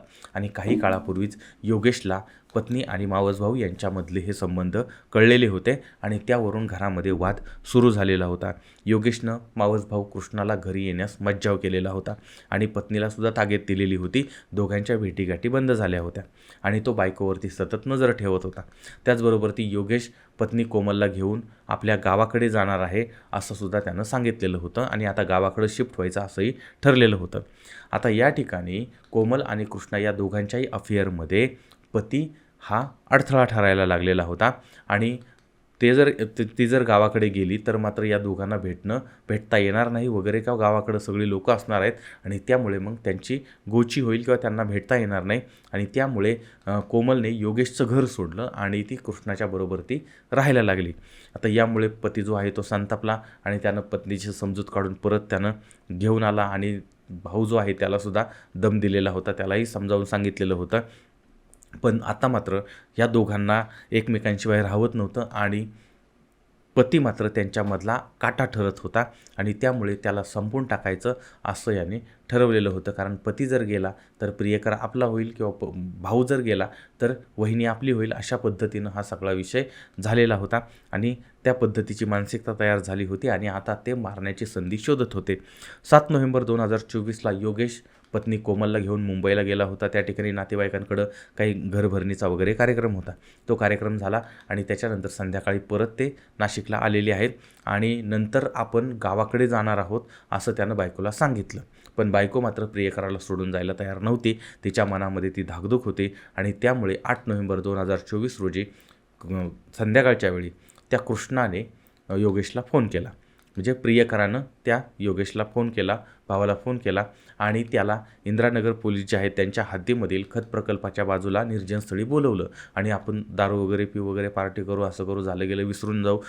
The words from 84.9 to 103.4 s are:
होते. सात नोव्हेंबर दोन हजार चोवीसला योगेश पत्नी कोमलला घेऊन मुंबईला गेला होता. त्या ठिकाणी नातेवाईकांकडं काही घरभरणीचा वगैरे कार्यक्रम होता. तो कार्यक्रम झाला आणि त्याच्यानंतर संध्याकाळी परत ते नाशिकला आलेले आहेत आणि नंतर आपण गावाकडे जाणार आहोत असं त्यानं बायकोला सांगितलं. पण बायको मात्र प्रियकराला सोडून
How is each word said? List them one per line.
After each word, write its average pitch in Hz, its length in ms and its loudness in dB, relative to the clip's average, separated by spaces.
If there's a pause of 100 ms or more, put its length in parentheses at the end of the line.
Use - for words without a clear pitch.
होते. 95 240 -2 (520)
सात 151 200 10
नोव्हेंबर 131 340 2
दोन 117 160 0
हजार 110 200 0
चोवीसला 110 520 -4
योगेश 107 520 -4 (300)
पत्नी 110 240 -2
कोमलला 107 420 0
घेऊन 104 240 -2
मुंबईला 98 380 2
गेला 101 220 0
होता. 98 240 -2
त्या 101 140 0
ठिकाणी 101 300 -2
नातेवाईकांकडं 101 760 -2 (320)
काही 107 160 2
घरभरणीचा 98 760 0
वगैरे 90 260 2
कार्यक्रम 117 420 2
होता. 92 160 -8 (380)
तो 120 60 4
कार्यक्रम 104 420 0
झाला 98 240 -2 (280)
आणि 101 140 -2
त्याच्यानंतर 101 440 -4
संध्याकाळी 98 520 -2
परत 104 280 0
ते 135 300 -4 (220)
नाशिकला 104 380 -2
आलेले 104 340 2
आहेत 104 180 2 (360)
आणि 113 360 0
नंतर 107 540 0
आपण 120 480 0
गावाकडे 107 440 2
जाणार 107 300 2
आहोत 101 240 -2 (300)
असं 98 200 -2
त्यानं 107 240 -2
बायकोला 95 360 -2
सांगितलं. 110 500 -2 (360)
पण 107 140 2
बायको 101 300 4
मात्र 107 240 -2
प्रियकराला 98 540 -2
सोडून 92 320 -4